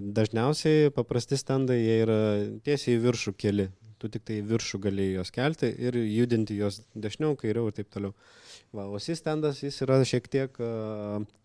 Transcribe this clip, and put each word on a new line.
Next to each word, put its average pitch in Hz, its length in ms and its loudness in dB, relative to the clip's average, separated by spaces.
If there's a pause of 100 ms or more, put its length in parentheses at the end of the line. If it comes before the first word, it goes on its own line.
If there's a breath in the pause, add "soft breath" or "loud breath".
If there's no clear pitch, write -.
dažniausiai 131 880 2
paprasti 127 460 -2
stendai, 131 440 2
jie 113 240 4
yra 107 580 2
tiesiai 135 360 2
į 113 40 2
viršų 117 340 0
keli. 101 320 2 (300)
Tu 110 100 -10
tik 107 160 -10
tai 110 140 -6
į 104 80 -6
viršų 113 340 -2
gali 98 320 0
juos 92 180 -4
kelti 139 440 0
ir 123 220 -4
judinti 113 580 2
juos 101 260 -2 (120)
dešiniau, 123 440 -4
kairiau 113 300 -2
ir 104 80 -4
taip 104 160 -10
toliau. 101 220 -6 (580 soft breath)
Va, 101 160 -10
o 101 120 -8
si 165 160 -6
stendas, 151 480 -4
jis 139 200 -8
yra 131 220 4
šiek - 240 -2
tiek, 135 320 -2
a, 110 580 -6 (260)